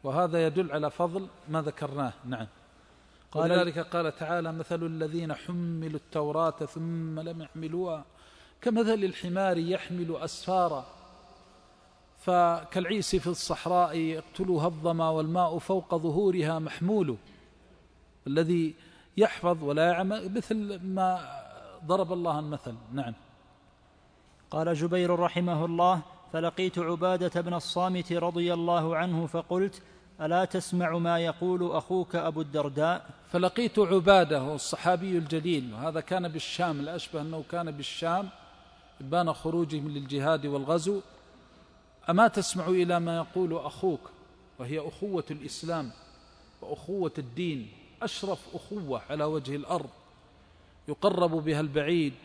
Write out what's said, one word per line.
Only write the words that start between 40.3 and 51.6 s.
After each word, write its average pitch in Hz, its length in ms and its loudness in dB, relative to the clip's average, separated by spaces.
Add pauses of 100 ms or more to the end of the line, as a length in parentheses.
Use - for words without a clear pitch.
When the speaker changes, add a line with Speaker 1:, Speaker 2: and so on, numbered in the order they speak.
Speaker 1:
والغزو. 160 540 0 (1080)
'أما 208 200 8
تسمع 180 380 0
إلى 175 340 4
ما 170 160 -2
يقول 165 400 -2
أخوك؟'، 151 540 -2 (480)
وهي 147 300 -6
أخوة 190 420 -4
الإسلام 151 600 -6 (680)
وأخوة 175 580 -4
الدين، 131 540 -6 (300)
أشرف - 360 -4 (160)
أخوة 160 560 -6
على 151 140 -2
وجه 147 320 -2
الأرض، 156 340 -4 (960)
يقرب 175 420 4
بها 156 300 0